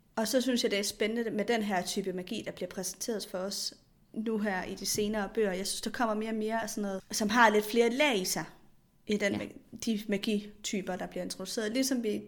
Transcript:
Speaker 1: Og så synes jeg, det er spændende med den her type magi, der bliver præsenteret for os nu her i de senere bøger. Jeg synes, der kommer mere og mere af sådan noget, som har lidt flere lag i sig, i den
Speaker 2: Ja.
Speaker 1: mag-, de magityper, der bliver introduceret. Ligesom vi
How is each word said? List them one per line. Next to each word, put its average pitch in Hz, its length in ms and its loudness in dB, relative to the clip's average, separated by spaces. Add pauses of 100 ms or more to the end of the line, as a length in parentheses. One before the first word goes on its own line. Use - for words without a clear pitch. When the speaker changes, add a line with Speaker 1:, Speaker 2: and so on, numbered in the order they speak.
(160)
Speaker 1:
Og 220 120 0
så 262 120 4
synes 247 220 2
jeg, 226 80 4
det 202 80 2
er 208 40 0
spændende 226 480 0
med 208 140 0
den 226 180 2
her 196 200 0
type 185 300 -2
magi, 185 340 -6
der - 60 -6
bliver 185 160 -6
præsenteret - 600 -6
for 185 80 -4
os 196 360 -4 (380)
nu 220 260 -2
her 196 260 0
i 196 100 -6
de 196 120 -8
senere 208 480 0
bøger. 208 180 2
Jeg 190 140 -2
synes, - 140 -4
der 220 100 -4
kommer 220 240 0
mere 220 160 -2
og 226 40 -2
mere 220 280 0
af 208 80 -6
sådan 214 120 -4
noget, 190 200 -4 (100)
som 214 160 2
har 226 220 8
lidt 214 200 6
flere 233 200 6
lag 254 300 4
i 185 40 0
sig, 175 200 -2 (600)
i 208 100 0
den 202 160 0
Speaker 2:
Ja. 208 60 -2
Speaker 1:
mag-, - 180 -8 (280)
de 214 240 0
magityper, 202 880 -2
der 180 100 -6
bliver 180 180 -6
introduceret. 208 480 -4
Ligesom 254 300 2
vi 208 260 -2